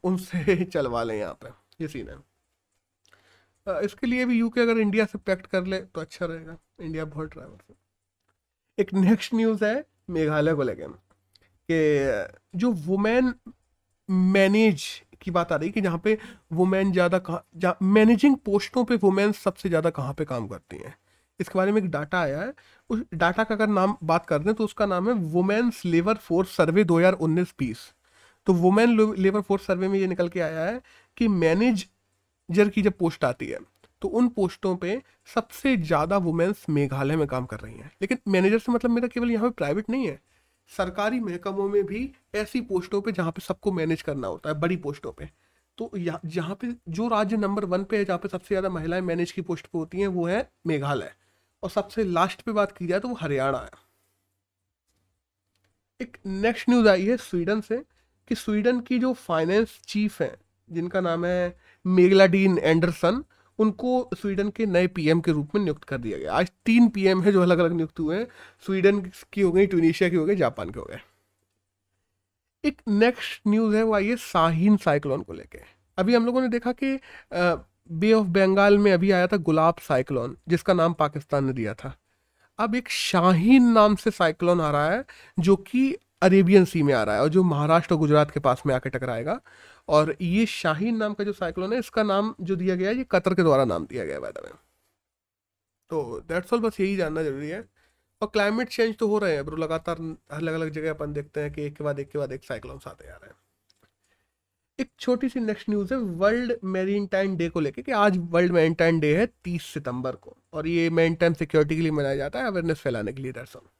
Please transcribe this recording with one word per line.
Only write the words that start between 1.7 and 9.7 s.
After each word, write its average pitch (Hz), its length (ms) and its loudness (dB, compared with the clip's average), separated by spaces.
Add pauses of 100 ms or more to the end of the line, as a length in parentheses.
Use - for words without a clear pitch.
ये 156 80 -8
सीन 135 200 -14
है। 139 80 -18 (1500)
अ, 170 120 -4
इसके 208 260 -6
लिए 254 180 0
भी 240 140 2
यूके 233 220 0
अगर 233 180 2
इंडिया 214 260 2
से 208 140 -8
पैक्ट 185 280 -4
कर 185 180 -4
ले 190 160 -6
तो 185 200 -14
अच्छा 170 260 -10
रहेगा, 165 320 -14 (220)
इंडिया 160 240 -8
बहुत 156 260 -12
ड्राइवर्स 113 400 -20
है। - 60 -20 (1000)
एक 190 160 -2
नेक्स्ट 196 400 2
न्यूज़ 220 300 0
है - 200 -2 (260)